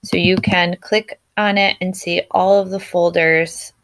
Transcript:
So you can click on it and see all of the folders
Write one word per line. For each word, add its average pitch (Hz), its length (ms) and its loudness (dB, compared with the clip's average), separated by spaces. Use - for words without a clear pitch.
So - 120 -4
you 180 200 2
can 180 400 0
click - 420 -4
on 202 220 0
it 196 220 2
and 185 160 -4
see 175 340 -4
all 196 300 4
of 190 100 -6
the 190 100 -6
folders 165 920 0